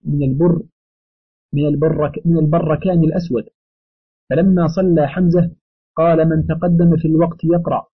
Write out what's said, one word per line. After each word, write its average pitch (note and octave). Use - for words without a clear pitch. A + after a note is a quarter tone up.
من C#3+
البر، D#3
من C#3+
البرك-، D3
من E3+
البركان D#3+
الأسود، D#3+
فلما F3
صلى E3
حمزة F3
قال: D#3+
'من D#3
تقدم E3+
في E3
الوقت E3
يقرأ.' E3